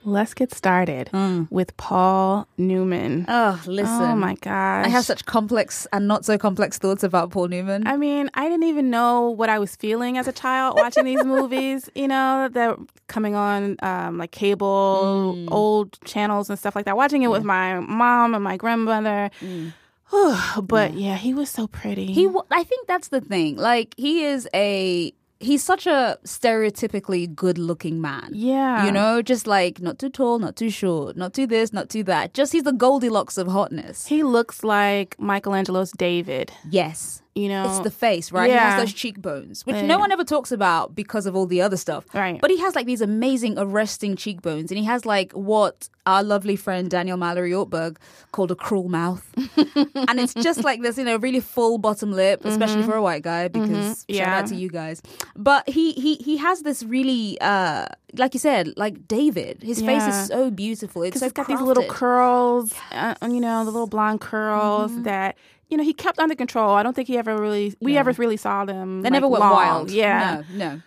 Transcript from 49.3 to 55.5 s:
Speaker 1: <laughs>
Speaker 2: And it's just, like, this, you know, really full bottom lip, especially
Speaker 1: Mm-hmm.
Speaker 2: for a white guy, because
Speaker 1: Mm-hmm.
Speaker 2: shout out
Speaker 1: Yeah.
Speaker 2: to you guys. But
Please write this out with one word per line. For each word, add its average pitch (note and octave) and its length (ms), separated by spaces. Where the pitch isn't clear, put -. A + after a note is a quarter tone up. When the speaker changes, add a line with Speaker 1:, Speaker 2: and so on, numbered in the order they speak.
Speaker 1:
<laughs> C#4+ 760
Speaker 2:
And B3 100
it's B3 140
just, A#3 300
like, A#3+ 180
this, A#3 160
you C4+ 60
know, A#3 140
really B3+ 240
full A#3 360
bottom G#3 340
lip, F#3+ 340
especially G#3+ 360
Speaker 1:
Mm-hmm. A3+ 100
Speaker 2:
for A3 60
a A3 40
white E3 220
guy, E3+ 240
because G#3+ 220
Speaker 1:
Mm-hmm. G#3 460
Speaker 2:
shout F#3+ 120
out G3 160
Speaker 1:
Yeah. - 20
Speaker 2:
to G#3 100
you F3+ 140
guys. D#3+ 320
But C4+ 340